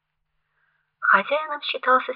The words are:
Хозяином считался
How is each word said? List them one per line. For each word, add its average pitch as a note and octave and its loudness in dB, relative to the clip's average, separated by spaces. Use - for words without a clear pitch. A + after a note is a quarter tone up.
Хозяином D4 0
считался B3+ 0